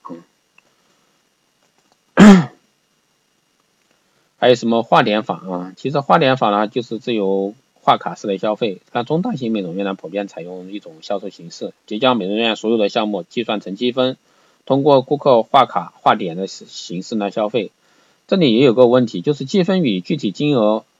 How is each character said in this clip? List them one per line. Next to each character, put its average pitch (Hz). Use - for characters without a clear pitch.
啊。 87
<clears throat> 190
还 123
有 127
什 117
么 117
划 151
点 107
法 95
啊？ 90
其 131
实 151
划 175
点 131
法 120
呢， 104
就 120
是 117
自 120
由 98
划 123
卡 -
式 -
的 98
消 107
费。 101
那 120
中 156
大 226
型 120
美 110
容 87
院 98
呢， 98
普 95
遍 98
采 -
用 90
一 101
种 -
销 101
售 101
形 85
式， -
即 107
将 127
美 95
容 101
院 113
所 110
有 117
的 101
项 110
目 98
计 120
算 107
成 92
积 123
分， 127
通 135
过 139
顾 143
客 127
划 135
卡、 85
划 120
点 90
的 95
形 -
式 -
呢 101
消 107
费。 107
这 196
里 147
也 131
有 120
个 123
问 123
题， 98
就 147
是 143
积 185
分 185
与 98
具 160
体 110
金 147
额 107